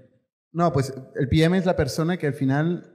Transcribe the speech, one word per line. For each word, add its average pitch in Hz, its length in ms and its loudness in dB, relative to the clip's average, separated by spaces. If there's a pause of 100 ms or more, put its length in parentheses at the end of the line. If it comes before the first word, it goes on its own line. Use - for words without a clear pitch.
(520)
no, 165 220 0
pues 135 180 0 (240)
el 143 140 -2
P 160 140 4
M 170 140 4
es 175 100 0
la 180 80 2
persona 165 420 -2
que 165 80 -6
al 139 80 0
final, 147 600 -2